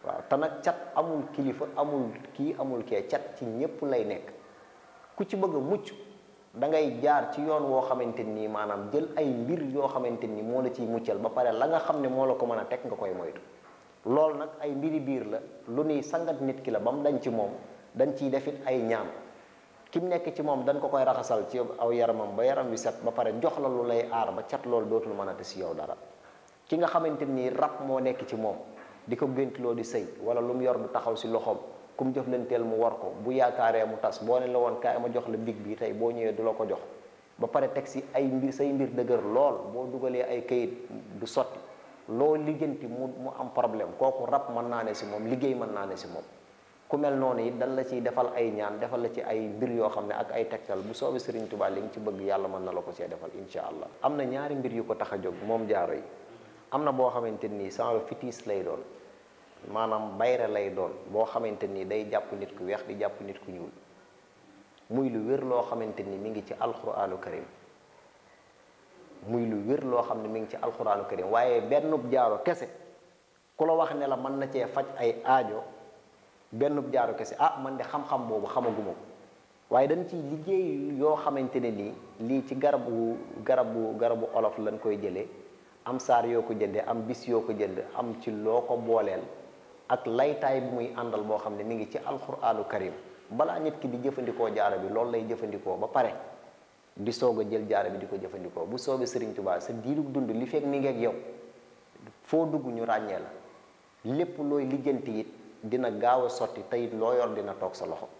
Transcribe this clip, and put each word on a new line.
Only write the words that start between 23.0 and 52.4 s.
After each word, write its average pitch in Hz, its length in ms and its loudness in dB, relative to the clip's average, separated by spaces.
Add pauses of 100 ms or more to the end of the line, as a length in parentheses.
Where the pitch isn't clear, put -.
ba 117 60 2
pare 113 320 0
jox - 180 2
la 139 80 2
lu 123 180 2
lay 117 240 2
aar 110 220 0
ba 110 160 -6
cat - 160 -4
loolu 117 240 2
dootul 113 240 2
mënati 98 320 -4
si - 160 -10
yow 82 140 -2
dara. 76 200 -6 (720)
Ki 160 120 0
nga 170 80 4
xamante 156 400 2
ni 127 240 0
rab 139 360 0
moo 131 140 2
nekk 127 260 0
ci 117 100 -4
moom, 107 200 0 (480)
di 117 120 -2
ko 143 200 2
géntloo 123 380 0
di 117 100 -2
sëy, 107 220 -2 (160)
wala 120 180 2
lu 123 140 0
mu 127 80 0
yor 123 160 4
du 110 120 -4
taxaw 117 260 0
si 113 120 -6
loxoom, 113 300 2 (380)
ku 135 80 0
mu 131 100 2
jëflanteel 123 500 0
mu 113 140 0
war 117 180 4
ko, - 240 -6
bu 120 120 -2
yaakaaree 117 520 4
mu 110 160 -2
tas, 107 220 0
boo 120 160 4
ne 127 80 2
la 123 120 2
woon 117 220 4
kaay 120 180 2
ma 120 140 0
jox 120 160 0
la 113 80 -2
big 113 200 -2
bi 104 200 -6
tey, 110 160 -2
boo 113 180 2
ñëwee 117 240 0
du 110 100 -2
la 110 80 4
ko 110 140 0
jox. - 140 -2 (560)
Ba 113 120 0
pare 135 260 2
teg 139 120 -2
si - 160 -6 (120)
ay 139 140 4
mbir, 131 240 2
say 139 200 2
mbir 135 220 2
dëgër 120 280 4
lool, 117 360 4 (140)
boo 127 200 -4
dugalee 127 300 -2
ay 120 240 -2
kayit 123 400 0 (320)
du 113 80 -6
sotti, - 320 0 (500)
loo 143 280 4
lijjanti 151 500 -2
mu, 123 200 -4 (120)
mu 127 200 -6
am 127 140 -6
problème, 110 360 2 (100)
kooku 135 320 4
rab 139 240 2
mën 120 140 0
naa 117 160 0
ne 110 100 -2
si - 120 -6
moom, 107 200 -4
liggéey 127 280 2
mën 113 200 -2
naa 101 120 -2
ne 95 100 -6
si - 100 -10
moom. 82 160 -8 (680)
Ku 143 80 0
mel 143 220 2
noonu 127 280 2
it 120 120 -2
dañ 131 180 0
la 131 80 0
ciy 127 180 -2
defal 120 320 2
ay 117 160 2
ñaan, 104 300 -2
defal 120 220 -2
la 113 100 0
ci - 100 -4
ay 110 240 -2
mbir 110 240 -2
yoo 113 200 4
xam 104 180 -4
ne 104 60 -2
ak 117 180 -4
ay 107 160 0
tegtal, 101 320 -4
bu 104 140 -6
soobee 139 260 0
Serigne 113 280 -4
Touba 101 220 0
li 95 100 -2
nga 107 120 -6
ci 110 80 -8
bëgg 104 200 -4
Yàlla 98 280 0